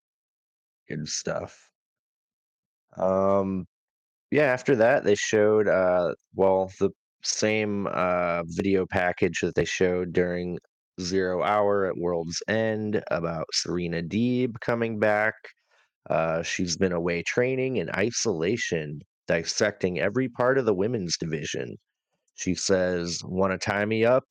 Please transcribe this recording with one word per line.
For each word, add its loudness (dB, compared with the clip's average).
Good -8
stuff. -8
Um, 2
yeah, 4
after 2
that, 4
they 6
showed, 4
uh, 4
well, 2
the 2
same, 0
uh, 0
video 0
package 0
that -2
they 2
showed 0
during -2
Zero 0
Hour 2
at -4
World's -4
End 0
about -4
Serena -4
Deeb -2
coming -2
back. 2
Uh, 0
she's -4
been 0
away -2
training 0
in -2
isolation, -2
dissecting -2
every 0
part 2
of 0
the 4
women's -2
division. -6
She -2
says, 0
"Wanna 0
tie -2
me 2
up? 4